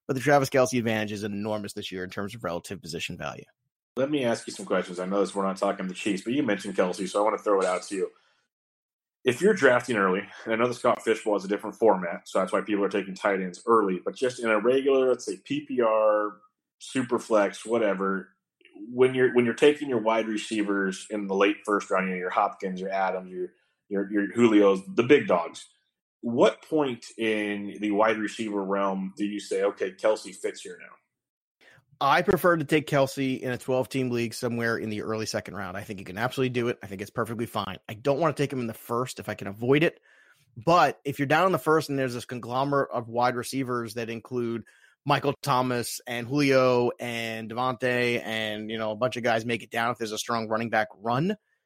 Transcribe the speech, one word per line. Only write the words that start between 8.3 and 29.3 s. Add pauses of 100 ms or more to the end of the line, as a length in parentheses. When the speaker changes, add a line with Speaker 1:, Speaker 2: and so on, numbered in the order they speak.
Speaker 2:
If
you're
drafting
early, (220)
and
I
know
the
Scott
Fish
Bowl
is
a
different
format,
so
that's
why
people
are
taking
tight
ends
early,
but
just
in
a
regular,
let's
say,
P
P
R, (460)
super
flex,
whatever, (640)
when
you're,
when
you're
taking
your
wide
receivers
in
the
late
first
round,
you
know,
your
Hopkins,
your
Adams,
your, (360)
your,
your
Julios, (120)
the
big
dogs, (560)
what
point (120)
in
the
wide
receiver
realm
do
you